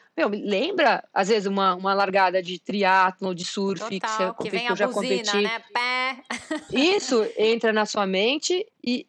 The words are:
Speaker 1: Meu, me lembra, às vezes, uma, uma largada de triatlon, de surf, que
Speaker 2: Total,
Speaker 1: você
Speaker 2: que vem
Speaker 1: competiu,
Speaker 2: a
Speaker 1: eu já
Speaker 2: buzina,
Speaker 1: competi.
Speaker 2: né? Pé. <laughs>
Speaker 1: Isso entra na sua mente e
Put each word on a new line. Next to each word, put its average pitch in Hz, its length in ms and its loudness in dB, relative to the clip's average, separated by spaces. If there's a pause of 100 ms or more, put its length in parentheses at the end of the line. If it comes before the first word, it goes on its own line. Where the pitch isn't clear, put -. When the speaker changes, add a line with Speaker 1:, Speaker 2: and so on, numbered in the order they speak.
(180)
Speaker 1:
Meu, 311 140 2
me 208 100 -4
lembra, 233 640 2 (100)
às 185 140 0
vezes, 208 180 2
uma, 196 300 2
uma 190 180 0
largada 190 480 2
de 175 160 -6
triatlon, 190 800 2
de 175 100 -8
surf, 196 420 -4
que 196 120 -6
Speaker 2:
Total, 220 180 -4
Speaker 1:
você - 260 -2
Speaker 2:
que 220 60 -6
vem 233 180 -4
Speaker 1:
competiu, - 20 2
Speaker 2:
a - 20 2
Speaker 1:
eu 233 40 -2
já 208 120 0
Speaker 2:
buzina, 226 440 -2
Speaker 1:
competi. 202 120 2
Speaker 2:
né? 220 280 -4
Pé. 254 460 -2 (540)
<laughs> - 20 -6
Speaker 1:
Isso 285 500 2 (140)
entra 226 340 2
na 214 140 2
sua 208 220 -2
mente 254 580 0 (180)
e - 260 -2